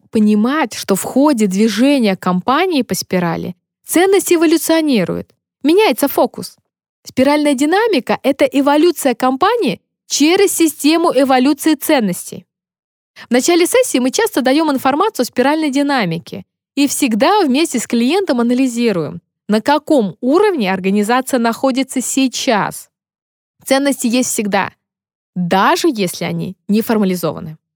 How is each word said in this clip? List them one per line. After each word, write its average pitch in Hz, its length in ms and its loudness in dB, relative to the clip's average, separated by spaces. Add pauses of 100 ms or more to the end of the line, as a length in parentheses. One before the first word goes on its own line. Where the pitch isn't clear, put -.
(100)
понимать, 220 640 0
что - 200 -4
в 180 80 -4
ходе 254 460 2
движения 214 680 2
компании 262 640 0
по 208 120 -4
спирали 175 600 -4 (280)
ценности 381 500 2
эволюционируют, 311 1000 0 (280)
меняется 302 440 2
фокус. - 500 -4 (460)
Спиральная 294 520 0
динамика — 311 680 0
это 277 220 2
эволюция 285 680 2
компании 277 680 0 (240)
через 359 460 2
систему 330 600 0
эволюции 269 600 2
ценностей. 220 720 -2 (800)
В - 20 -20
начале 330 360 2
сессии 480 320 0
мы 247 120 0
часто 403 300 -2
даём 285 300 0
информацию 269 540 -2
о - 20 -2
спиральной 294 440 -2
динамике 233 720 -4 (320)
и 285 100 2
всегда 269 560 0
вместе 285 380 0
с - 60 -10
клиентом 262 540 0
анализируем, 233 800 -2 (280)
на 214 120 2
каком 277 600 0
уровне 285 520 0
организация 208 680 -2
находится 247 640 -2
сейчас. 240 880 -2 (760)
Ценности 277 420 0
есть 240 240 0
всегда, 202 420 -4 (640)
даже 196 580 0
если 196 320 -6
они 165 320 -8 (120)
не 208 140 0
формализованы. 180 760 -2 (180)